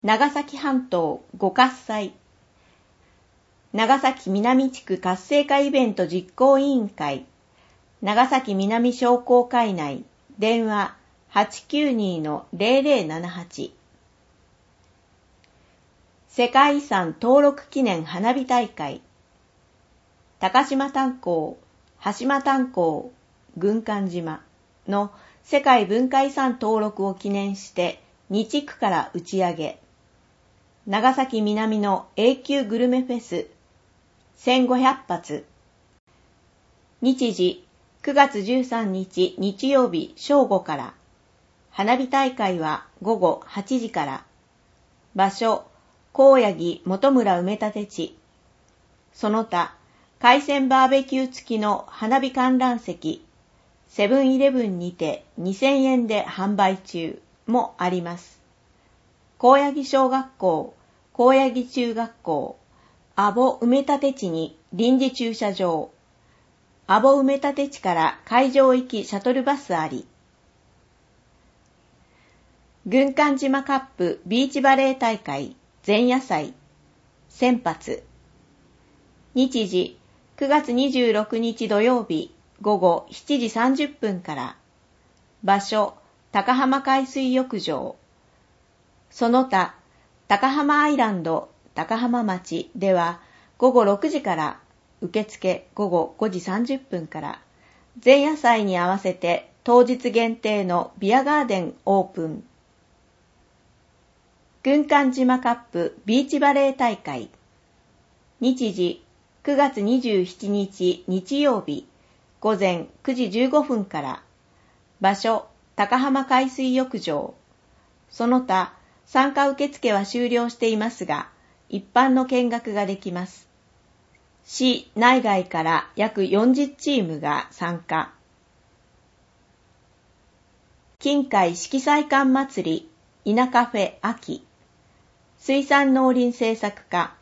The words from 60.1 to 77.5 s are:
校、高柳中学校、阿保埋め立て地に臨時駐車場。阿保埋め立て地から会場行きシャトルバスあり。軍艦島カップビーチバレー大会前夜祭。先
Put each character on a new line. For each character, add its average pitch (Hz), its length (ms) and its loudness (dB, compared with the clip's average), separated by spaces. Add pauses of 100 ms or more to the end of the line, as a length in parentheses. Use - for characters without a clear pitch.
校、 170 380 -2 (380)
高 254 220 6
柳 254 320 2
中 240 280 -4
学 226 260 -8
校、 - 380 -6 (560)
阿 196 180 0
保 247 260 2
埋 233 80 -2
め 254 160 4
立 285 180 -2
て 277 120 0
地 196 160 -6
に 160 300 -6 (140)
臨 233 260 2
時 262 140 0
駐 233 220 -6
車 208 180 -4
場。 175 380 -4 (960)
阿 233 120 4
保 269 200 6
埋 - 20 2
め 269 120 2
立 277 200 -2
て 277 140 -2
地 - 100 -16
か 180 160 -2
ら 160 300 0
会 254 260 2
場 262 240 6
行 254 140 -2
き 214 160 -6
シ - 120 -8
ャ 196 60 -6
ト 247 100 0
ル 254 120 -2
バ 262 120 0
ス 185 200 -6
あ 156 100 -4
り。 131 180 -10 (2750)
軍 269 280 2
艦 294 240 0
島 269 240 -2
カ 269 140 -2
ッ 262 100 -6 (100)
プ 175 300 -2
ビ 240 200 0
ー 269 40 -8
チ 277 100 -4
バ 269 140 6
レ 269 160 2
ー 262 80 -4
大 226 220 -2
会 139 360 -10 (300)
前 214 200 4
夜 247 140 2
祭。 156 340 -6 (720)
先 247 320 0